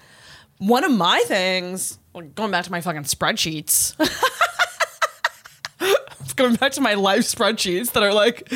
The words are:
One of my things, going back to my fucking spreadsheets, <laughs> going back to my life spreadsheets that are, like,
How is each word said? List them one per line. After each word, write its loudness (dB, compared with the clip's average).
One 2
of 2
my 4
things, -2
going -4
back 0
to -14
my -2
fucking -6
spreadsheets, -2
<laughs> -2
going 4
back 0
to -6
my 2
life 2
spreadsheets -2
that 2
are, 4
like, 2